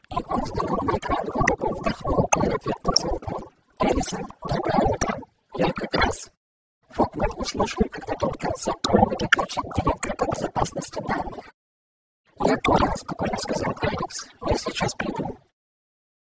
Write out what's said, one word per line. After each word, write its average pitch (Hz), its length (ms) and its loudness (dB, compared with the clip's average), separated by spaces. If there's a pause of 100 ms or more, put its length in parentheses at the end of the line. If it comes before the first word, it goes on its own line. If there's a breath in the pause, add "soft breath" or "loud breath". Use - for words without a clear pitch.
(120)
и - 120 -4
он - 180 -4
взглянул - 420 -2
на - 140 0
экран, - 280 -2
глубоко - 500 2
вдохнул - 540 0 (140)
и - 40 4
ответно - 480 -2
звукнул. - 560 -4 (280)
«Элисон, - 460 0 (220)
доброе - 460 8
утро. - 260 0 (360)
Я - 180 4
как - 220 -2
раз». - 360 2 (580)
Фокман - 480 0
услышал, - 540 0
как - 160 -10
на - 80 -4
том - 160 0
конце - 400 -4 (100)
провода - 460 2
кричит - 360 -2 (120)
директор - 400 -2
по - 160 -2
безопасности - 760 -2
данных. - 380 -4 (960)
«Я - 180 2
понял», - 420 2
спокойно - 380 -4
сказал - 440 -2
Алекс. - 460 -4 (200)
«Я - 100 2
сейчас - 380 -2
приду». - 420 -6 (880)